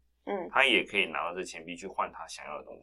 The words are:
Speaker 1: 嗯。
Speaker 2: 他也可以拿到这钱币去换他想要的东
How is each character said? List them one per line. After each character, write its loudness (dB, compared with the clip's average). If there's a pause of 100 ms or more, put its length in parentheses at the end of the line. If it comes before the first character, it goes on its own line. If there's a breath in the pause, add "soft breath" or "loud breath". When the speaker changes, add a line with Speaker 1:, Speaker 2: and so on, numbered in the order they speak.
(260)
Speaker 1:
嗯。 -2
Speaker 2:
他 8
也 6
可 -4
以 4
拿 -2
到 -4
这 -4
钱 -10
币 -10
去 -10
换 -4
他 -12
想 -10
要 -6
的 -10
东 -14